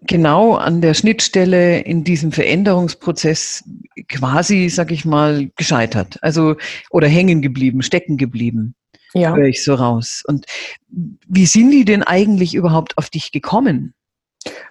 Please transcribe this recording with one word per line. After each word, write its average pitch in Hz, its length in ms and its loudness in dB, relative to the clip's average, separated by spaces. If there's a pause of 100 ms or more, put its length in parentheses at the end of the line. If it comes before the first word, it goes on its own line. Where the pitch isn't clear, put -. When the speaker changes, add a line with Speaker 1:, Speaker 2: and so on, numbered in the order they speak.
Speaker 1:
genau 170 520 2
an 170 260 0
der 160 140 2
Schnittstelle 185 840 2
in 165 240 -4
diesem 160 280 -2
Veränderungsprozess 170 1300 -2 (440)
quasi, 165 640 0
sag 165 200 -4
ich 160 140 -6
mal, 151 520 0
gescheitert, 113 680 -2
also 156 340 0 (340)
oder 156 180 2
hängen 170 340 4
geblieben, 131 400 0
stecken 175 340 -4
geblieben, 117 580 -4 (380)
Speaker 2:
Ja. 170 220 0
Speaker 1:
höre 143 140 2
ich 127 140 -4
so 143 120 0
raus. 120 520 -2
Und 147 200 -4 (420)
wie 180 580 -2
sind 233 260 4
die 277 120 6
denn 202 180 2
eigentlich 185 520 2
überhaupt 160 420 0
auf - 140 -4
dich - 220 -10
gekommen? 170 600 -2 (760)